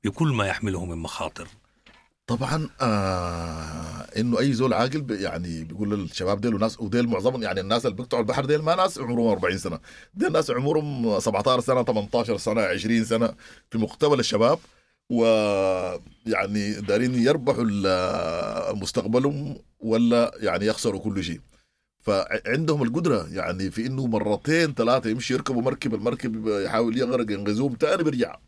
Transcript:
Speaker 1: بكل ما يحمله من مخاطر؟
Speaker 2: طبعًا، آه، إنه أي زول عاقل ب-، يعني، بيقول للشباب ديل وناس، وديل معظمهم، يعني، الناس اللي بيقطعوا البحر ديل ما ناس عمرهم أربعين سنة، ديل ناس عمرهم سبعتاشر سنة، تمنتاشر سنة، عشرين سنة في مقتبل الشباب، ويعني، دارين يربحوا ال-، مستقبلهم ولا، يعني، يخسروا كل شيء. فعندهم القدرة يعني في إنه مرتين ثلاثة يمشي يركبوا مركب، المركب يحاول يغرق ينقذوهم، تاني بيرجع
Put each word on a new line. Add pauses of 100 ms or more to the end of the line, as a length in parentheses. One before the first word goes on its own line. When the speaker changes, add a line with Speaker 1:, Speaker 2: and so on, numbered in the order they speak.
Speaker 1:
بكل
ما
يحمله
من
مخاطر؟ (760)
Speaker 2:
طبعًا، (120)
آه، (120)
إنه
أي
زول
عاقل
ب-،
يعني،
بيقول
للشباب
ديل
وناس،
وديل
معظمهم،
يعني،
الناس
اللي
بيقطعوا
البحر
ديل
ما
ناس
عمرهم
أربعين
سنة، (360)
ديل
ناس
عمرهم
سبعتاشر
سنة،
تمنتاشر
سنة،
عشرين
سنة (360)
في
مقتبل
الشباب، (520)
ويعني،
دارين
يربحوا
ال-،
مستقبلهم (220)
ولا،
يعني،
يخسروا
كل
شيء. (680)
فعندهم
القدرة
يعني
في
إنه
مرتين
ثلاثة
يمشي
يركبوا
مركب،
المركب
يحاول
يغرق
ينقذوهم،
تاني
بيرجع (120)